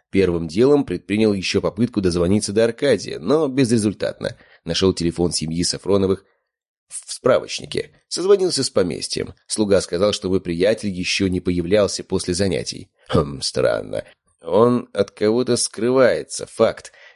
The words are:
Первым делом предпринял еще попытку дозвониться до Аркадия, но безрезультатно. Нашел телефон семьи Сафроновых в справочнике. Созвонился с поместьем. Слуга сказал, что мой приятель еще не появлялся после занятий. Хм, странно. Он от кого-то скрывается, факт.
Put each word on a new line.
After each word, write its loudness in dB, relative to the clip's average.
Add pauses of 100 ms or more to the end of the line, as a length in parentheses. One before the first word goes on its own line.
(100)
Первым 2
делом 4
предпринял 0
еще -2
попытку -2
дозвониться 2
до 4
Аркадия, 0
но 0
безрезультатно. 0 (280)
Нашел 2
телефон 0
семьи -4
Сафроновых 0 (640)
в -16
справочнике. -2 (160)
Созвонился 0
с -6
поместьем. -4 (120)
Слуга 2
сказал, 0
что -4
мой 2
приятель 0
еще -2
не -2
появлялся 0
после -2
занятий. -4 (180)
Хм, -2
странно. -4 (380)
Он 2
от -2
кого-то 0
скрывается, 0
факт. -2 (240)